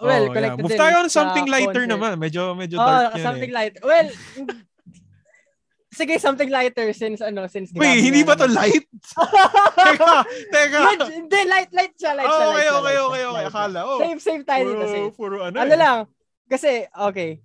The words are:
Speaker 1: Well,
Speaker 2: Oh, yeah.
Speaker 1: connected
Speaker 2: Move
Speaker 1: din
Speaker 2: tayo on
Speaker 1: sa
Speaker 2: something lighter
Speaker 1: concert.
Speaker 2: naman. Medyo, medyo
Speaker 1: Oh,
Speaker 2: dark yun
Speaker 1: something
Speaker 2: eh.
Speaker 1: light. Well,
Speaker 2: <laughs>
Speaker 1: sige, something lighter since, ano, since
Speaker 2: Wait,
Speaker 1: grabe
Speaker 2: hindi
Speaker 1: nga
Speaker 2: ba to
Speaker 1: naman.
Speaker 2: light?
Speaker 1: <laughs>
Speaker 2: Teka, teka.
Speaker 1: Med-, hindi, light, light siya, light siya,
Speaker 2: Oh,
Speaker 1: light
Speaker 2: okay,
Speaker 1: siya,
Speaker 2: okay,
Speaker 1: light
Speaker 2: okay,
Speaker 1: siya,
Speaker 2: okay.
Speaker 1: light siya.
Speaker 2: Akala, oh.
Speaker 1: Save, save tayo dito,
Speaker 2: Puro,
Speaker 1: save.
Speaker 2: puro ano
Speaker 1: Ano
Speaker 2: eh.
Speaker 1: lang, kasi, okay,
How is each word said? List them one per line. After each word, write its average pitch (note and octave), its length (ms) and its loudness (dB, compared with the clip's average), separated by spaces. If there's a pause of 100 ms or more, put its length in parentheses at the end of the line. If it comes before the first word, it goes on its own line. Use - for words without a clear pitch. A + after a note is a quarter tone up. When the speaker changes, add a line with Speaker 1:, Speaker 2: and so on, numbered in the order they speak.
Speaker 1:
Well, A#3+ 240 2
Speaker 2:
Oh, - 0 -
yeah. - 80 -6
Speaker 1:
connected A3 320 -4
Speaker 2:
Move A3 80 -2
Speaker 1:
din G#3+ 80 2
Speaker 2:
tayo D#4+ 160 4
on F4 80 -2
Speaker 1:
sa - 160 -2
Speaker 2:
something C#4+ 240 -2
lighter B3 400 0
Speaker 1:
concert. A3+ 80 -2
Speaker 2:
naman. G#3 240 -4
Medyo, D#3+ 220 -6 (100)
medyo F3+ 240 -10
Speaker 1:
Oh, A3 80 0
Speaker 2:
dark B3 320 2
yun E3 80 -8
Speaker 1:
something B3 280 -6
Speaker 2:
eh. B3 40 -8
Speaker 1:
light. G#3+ 240 -4
Well, C#4 320 4
Speaker 2:
<laughs> - 1900 -20
Speaker 1:
sige, D#4+ 160 -2
something C4+ 320 -2
lighter B3 400 -2
since, G#3+ 320 -8
ano, G3+ 240 -8
since F#3+ 240 -12
Speaker 2:
Wait, F3 80 -10
Speaker 1:
grabe C4 240 4
Speaker 2:
hindi C#4+ 240 4
Speaker 1:
nga D4+ 80 6
Speaker 2:
ba D4 80 -2
to C4 80 2
Speaker 1:
naman. A3 80 0
Speaker 2:
light? A3 260 2 (520)
Speaker 1:
<laughs> F#4+ 500 4
Speaker 2:
Teka, E4 260 6 (380)
teka. D4 320 2
Speaker 1:
Med-, E4+ 320 2
hindi, E4 320 -2
light, F#4 240 0
light F#4 240 -2
siya, D#4+ 240 -4
light C4 80 -2
siya, D#4 160 2
Speaker 2:
Oh, D#4 80 2
Speaker 1:
light D4+ 80 0
Speaker 2:
okay, D4+ 80 2
Speaker 1:
siya, C#4+ 80 2
Speaker 2:
okay, C#4 80 0
Speaker 1:
light C#4 160 0
Speaker 2:
okay, - 0 -
Speaker 1:
siya, C4 240 -4
Speaker 2:
okay. B3 160 -8
Speaker 1:
light G3 80 -6
siya. G3 80 -10
Speaker 2:
Akala, G3+ 320 -4
oh. C4+ 160 -6
Speaker 1:
Save, E4 160 -4
save D#4+ 240 -6
tayo C4+ 240 -2
dito, G#3+ 160 -6
Speaker 2:
Puro, G#3 80 -6
Speaker 1:
save. G#3 240 -6
Speaker 2:
puro G3+ 200 -10 (120)
ano F3+ 160 -10
Speaker 1:
Ano C#4+ 100 2
Speaker 2:
eh. D#4+ 60 4
Speaker 1:
lang, C#4+ 180 4 (540)
kasi, C4 200 -2 (200)
okay, F#3+ 380 -4 (160)